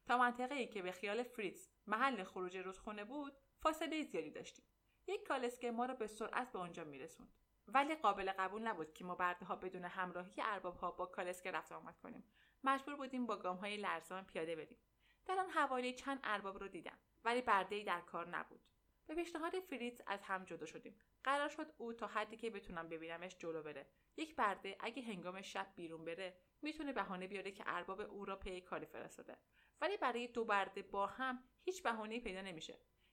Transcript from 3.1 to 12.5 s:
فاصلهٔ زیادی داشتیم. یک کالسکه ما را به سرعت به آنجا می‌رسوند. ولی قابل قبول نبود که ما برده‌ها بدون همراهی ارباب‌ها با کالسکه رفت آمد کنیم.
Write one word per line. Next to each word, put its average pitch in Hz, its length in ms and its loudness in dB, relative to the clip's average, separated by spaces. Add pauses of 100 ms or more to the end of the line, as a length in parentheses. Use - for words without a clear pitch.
فاصلهٔ 311 440 2
زیادی 160 280 -2
داشتیم. - 340 -12 (420)
یک 403 200 0
کالسکه 254 440 2
ما 233 140 2
را 262 100 0
به 226 120 0
سرعت 226 460 0
به 208 60 -4
آنجا 175 260 -4
می‌رسوند. 147 500 -12 (340)
ولی 277 260 6
قابل 196 380 6
قبول 190 300 0
نبود 175 320 -2
که 175 100 -10
ما 180 100 -4
برده‌ها 180 420 0
بدون 180 280 -4
همراهی 180 540 -2
ارباب‌ها 180 520 0
با 180 160 -2
کالسکه 180 440 -2
رفت 160 220 -4
آمد 165 260 -12
کنیم. - 260 -12 (400)